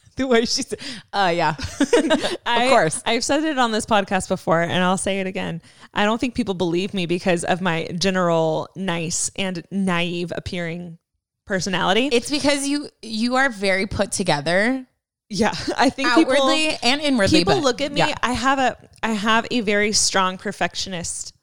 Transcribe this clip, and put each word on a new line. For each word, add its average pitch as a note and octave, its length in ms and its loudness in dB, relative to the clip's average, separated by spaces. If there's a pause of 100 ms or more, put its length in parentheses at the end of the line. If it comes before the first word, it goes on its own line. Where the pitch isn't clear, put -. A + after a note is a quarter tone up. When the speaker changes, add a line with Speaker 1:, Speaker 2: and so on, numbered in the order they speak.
(160)
Speaker 1:
The C4 100 -2
way A#3+ 140 4
she B3 200 0
said, G#3+ 160 -8 (360)
"Uh, G3 200 4
yeah." E3+ 220 2 (120)
<laughs> - 120 -6
Of D#4 680 2
Speaker 2:
I, A#3+ 240 2
Speaker 1:
course. G3+ 360 4
Speaker 2:
I've A#3 180 0
said D4+ 220 0
it D#4 120 -2
on A#3+ 140 2
this G#3+ 140 -2
podcast G3 420 0
before, F3 340 0
and F3 220 0
I'll F#3 140 2
say G3 240 -2
it F#3+ 40 -4
again. F#3 360 -6 (320)
I G3+ 120 0
don't A3 140 0
think B3+ 160 -2
people G3+ 180 -2
believe F3+ 400 -2
me F#3 120 -2
because F3 400 0
of F3+ 160 0
my E3 260 -2 (100)
general E3 760 0
nice E3+ 640 -4
and F#3 340 -4
naive F3 640 -2
appearing E3+ 640 -8 (480)
personality. F#3+ 640 0
Speaker 1:
It's A#3 180 0
because C#4 380 0
you, C#4+ 220 -2 (120)
you A3+ 360 -2
are C4+ 120 4
very G3 380 0
put - 240 -2
together. F#3 760 0 (440)
Speaker 2:
Yeah, G#3 240 0 (120)
<laughs> - 120 -4
I B3 120 4
think B3+ 240 -2
people C4 200 4
Speaker 1:
Outwardly D4 500 2
and C4+ 180 2
inwardly, C4+ 380 4
Speaker 2:
people - 160 2
Speaker 1:
but F4+ 80 0
Speaker 2:
look B3 180 0
at F#3+ 120 -4
me. C#4+ 60 -2
Speaker 1:
yeah. G3 220 2
Speaker 2:
I A3+ 120 -2
have C4 260 0
a, B3+ 180 0 (240)
I A3 120 -2
have A3 360 0
a B3 120 0
very G#3 320 0
strong F#3 440 0
perfectionist - 1040 -6